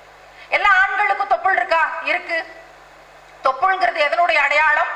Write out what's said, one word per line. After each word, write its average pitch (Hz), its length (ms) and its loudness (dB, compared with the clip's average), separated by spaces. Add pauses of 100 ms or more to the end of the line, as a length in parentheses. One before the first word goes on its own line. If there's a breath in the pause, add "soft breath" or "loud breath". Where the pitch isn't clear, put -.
(480 loud breath)
எல்லா 370 220 0 (120)
ஆண்களுக்கும் 392 480 -2
தொப்புள் 370 260 0
இருக்கா? 330 320 0 (140)
இருக்கு. 330 520 -6 (880)
தொப்புள்ங்கிறது 349 560 0
எதனுடைய 330 340 0
அடையாளம்? 294 600 2